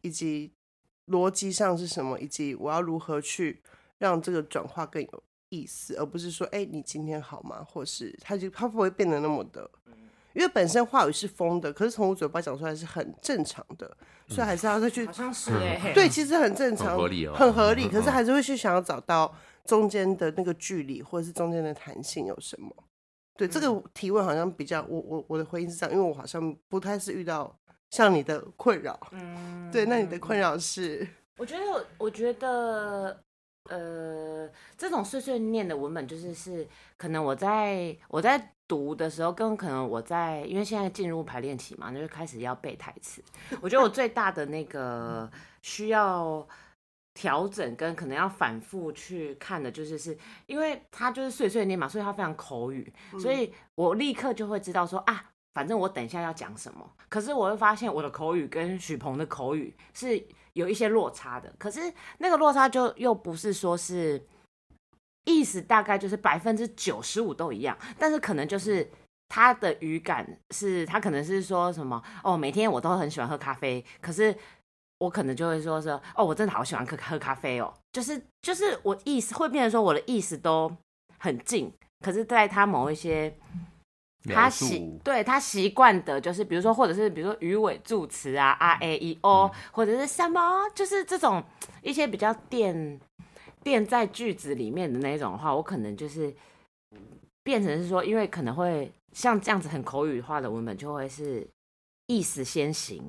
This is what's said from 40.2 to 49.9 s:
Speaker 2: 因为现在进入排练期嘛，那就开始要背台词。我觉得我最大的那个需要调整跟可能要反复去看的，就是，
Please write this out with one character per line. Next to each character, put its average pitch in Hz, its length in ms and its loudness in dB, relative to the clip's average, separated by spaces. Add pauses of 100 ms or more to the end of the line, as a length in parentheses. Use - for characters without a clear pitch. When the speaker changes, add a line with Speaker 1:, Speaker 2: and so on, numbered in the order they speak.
Speaker 2:
因 180 160 -4
为 208 60 0
现 208 140 -4
在 196 120 0
进 190 180 -4
入 165 160 -4
排 127 160 -8
练 135 160 -6
期 - 200 -14
嘛， 85 180 -12
那 135 40 -10
就 156 80 -8
开 156 200 -12
始 123 140 -12
要 123 140 -4
背 - 220 -10
台 - 240 -16
词。 - 220 -18 (400)
我 180 80 -2
觉 254 80 6
得 269 40 10
我 226 60 8
最 254 180 0
大 220 240 0
的 170 140 -4
那 151 220 -6
个 117 640 -6 (320)
需 208 260 -6
要 175 580 0 (680)
调 160 340 0
整 175 260 -6
跟 165 220 -4
可 156 100 -8
能 135 100 -6
要 180 120 2
反 127 320 -2
复 165 320 -8
去 156 420 -10
看 165 260 -8
的， 131 100 -6
就 156 140 -10
是， 156 140 -8